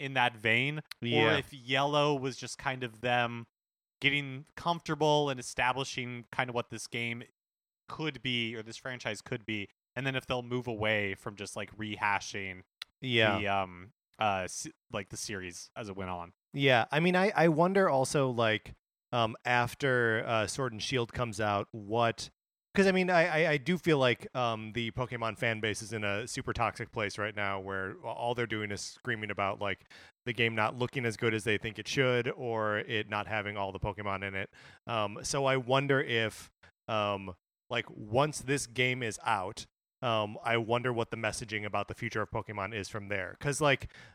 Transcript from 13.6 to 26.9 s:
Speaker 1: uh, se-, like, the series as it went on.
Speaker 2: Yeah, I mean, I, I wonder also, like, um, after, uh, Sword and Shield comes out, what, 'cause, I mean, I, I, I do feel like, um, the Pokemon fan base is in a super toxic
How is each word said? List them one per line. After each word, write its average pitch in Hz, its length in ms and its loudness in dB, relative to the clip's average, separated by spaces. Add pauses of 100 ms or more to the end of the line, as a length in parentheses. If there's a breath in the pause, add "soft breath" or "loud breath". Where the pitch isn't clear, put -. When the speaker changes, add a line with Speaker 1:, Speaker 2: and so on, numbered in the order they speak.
Speaker 1:
uh, 98 260 2
se-, - 260 -10 (200)
like, 101 160 -6
the 107 80 -12
series 92 580 -10
as 117 140 -8
it 95 80 -10
went 92 140 -6
on. 87 220 -8 (220)
Speaker 2:
Yeah, 135 380 6
I 147 80 2
mean, 180 160 4
I, 196 180 4
I 165 140 6
wonder 180 400 4
also, 131 420 2
like, 113 440 0 (380)
um, 117 320 2
after, 120 840 2
uh, 110 200 2
Sword 127 260 -4
and 104 100 -8
Shield 120 300 0
comes 113 280 -4
out, 104 320 2
what, 113 580 0 (420)
'cause, 196 140 4
I 190 60 6
mean, 185 180 2
I, 175 160 6 (200)
I, 156 40 2
I 147 60 4
do 147 200 0
feel 156 220 4
like, 127 380 4
um, 110 380 -2
the 117 180 -2
Pokemon 117 440 -4
fan 113 220 0
base 107 240 -2
is 104 100 -10
in 107 120 -2
a 104 240 -2
super 123 240 -4
toxic 110 400 -2